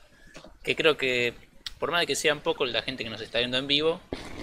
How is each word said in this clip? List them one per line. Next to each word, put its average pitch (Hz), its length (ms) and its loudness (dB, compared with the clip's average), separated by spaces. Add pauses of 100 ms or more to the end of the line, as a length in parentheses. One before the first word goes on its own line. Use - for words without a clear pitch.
(640)
que 139 120 2
creo 156 200 4
que, 123 380 2 (460)
por 127 100 -2
más 170 120 0
de 156 60 0
que 139 80 0
sean 147 260 2
poco 156 260 0
la 113 160 -2
gente 131 200 -6
que 113 60 -8
nos 110 100 -8
está 113 200 -2
viendo 123 180 0
en 139 80 0
vivo, 151 340 2 (440)